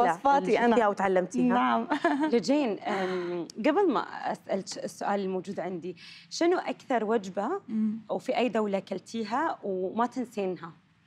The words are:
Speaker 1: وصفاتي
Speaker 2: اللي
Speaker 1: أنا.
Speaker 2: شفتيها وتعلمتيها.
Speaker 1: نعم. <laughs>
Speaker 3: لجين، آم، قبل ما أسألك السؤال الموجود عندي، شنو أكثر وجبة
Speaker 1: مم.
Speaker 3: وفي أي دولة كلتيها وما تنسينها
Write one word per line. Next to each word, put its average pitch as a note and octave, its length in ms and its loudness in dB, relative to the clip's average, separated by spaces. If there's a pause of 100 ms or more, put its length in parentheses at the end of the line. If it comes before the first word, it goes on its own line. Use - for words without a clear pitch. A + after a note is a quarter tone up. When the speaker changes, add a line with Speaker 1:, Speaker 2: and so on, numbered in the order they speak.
(120)
Speaker 1:
وصفاتي C#4 320 2
Speaker 2:
اللي A#3+ 140 4
Speaker 1:
أنا. A#3+ 100 4
Speaker 2:
شفتيها A3+ 200 6
وتعلمتيها. G3+ 640 2
Speaker 1:
نعم. A#3+ 320 2 (220)
<laughs> D4 240 0
Speaker 3:
لجين، A#3 460 2
آم، F#3 680 -4 (100)
قبل D4+ 340 2
ما F#3 80 2
أسألك - 640 -6 (200)
السؤال - 360 -4
الموجود F#3 400 -6
عندي، F3 360 -6 (340)
شنو E4+ 280 2
أكثر - 460 -2
وجبة G3+ 460 -2 (180)
Speaker 1:
مم. A3 300 -2 (120)
Speaker 3:
وفي - 260 -2
أي B3 120 2
دولة G#3 300 -2
كلتيها A3+ 840 -4
وما G3 440 -2
تنسينها F#3 680 -4 (340)